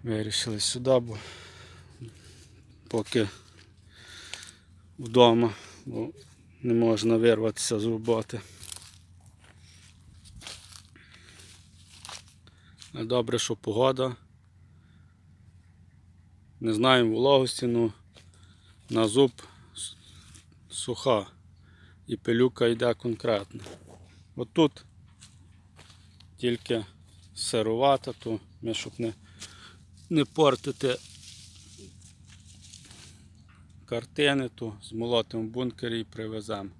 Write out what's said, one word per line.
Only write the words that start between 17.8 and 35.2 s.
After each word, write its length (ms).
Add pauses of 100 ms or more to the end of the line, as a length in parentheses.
на 180
зуб 240 (440)
с-, 200 (760)
суха. 580 (800)
І 80
пилюка 520
йде 260
конкретно. 680 (760)
Отут 500 (1500)
тільки 480 (500)
сирувата, 760
то 260 (220)
ми, 120
щоб 240
не, 160 (960)
не 160
портити 720 (3000)
картини, 680
то 280
змолотимо 600